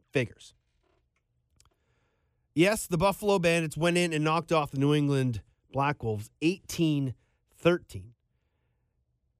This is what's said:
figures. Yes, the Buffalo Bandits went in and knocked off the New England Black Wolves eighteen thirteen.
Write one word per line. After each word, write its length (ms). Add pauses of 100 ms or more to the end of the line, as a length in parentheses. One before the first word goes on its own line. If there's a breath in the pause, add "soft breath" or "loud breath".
(120)
figures. 420 (2000)
Yes, 320
the 140
Buffalo 400
Bandits 360
went 220
in 160
and 100
knocked 280
off 180
the 80
New 160
England 480 (300)
Black 320
Wolves 260 (120)
eighteen 760 (420)
thirteen. 560 (1300)